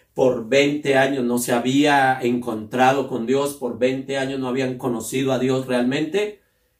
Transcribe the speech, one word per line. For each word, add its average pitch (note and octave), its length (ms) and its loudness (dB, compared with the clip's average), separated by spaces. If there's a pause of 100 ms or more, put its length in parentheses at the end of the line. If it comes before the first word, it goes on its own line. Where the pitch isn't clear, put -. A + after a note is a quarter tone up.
(120)
por A#2+ 360 0
veinte C#3+ 480 2
años C3+ 280 2
no A#2+ 140 0
se B2+ 140 -4
había C3 680 2
encontrado B2 880 0
con A#2 180 -6
Dios, C#3 280 0
por A#2 240 -6
veinte C3 400 -2
años C3+ 220 -4
no C3 80 -4
habían B2+ 280 -2
conocido C3 560 -2
a B2 60 0
Dios C3 280 0
realmente? D3+ 760 -2 (400)